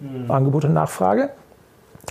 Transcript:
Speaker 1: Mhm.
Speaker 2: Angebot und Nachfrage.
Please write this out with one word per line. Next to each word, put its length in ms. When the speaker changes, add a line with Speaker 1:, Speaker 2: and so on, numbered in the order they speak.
Speaker 1:
Mhm. 300
Speaker 2:
Angebot 340
und 100
Nachfrage. 560